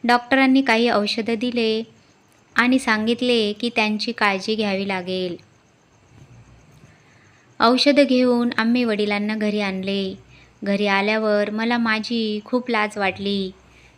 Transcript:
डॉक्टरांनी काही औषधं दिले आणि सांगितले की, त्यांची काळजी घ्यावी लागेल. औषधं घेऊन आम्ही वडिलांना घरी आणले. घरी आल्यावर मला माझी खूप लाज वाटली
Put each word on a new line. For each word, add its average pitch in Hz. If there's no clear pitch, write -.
डॉक्टरांनी 262
काही 240
औषधं 208
दिले 226
आणि 247
सांगितले 226
की, 226
त्यांची 214
काळजी 202
घ्यावी 196
लागेल. 185
औषधं 254
घेऊन 247
आम्ही 233
वडिलांना 208
घरी 208
आणले. 196
घरी 202
आल्यावर 208
मला 226
माझी 220
खूप 247
लाज 214
वाटली 196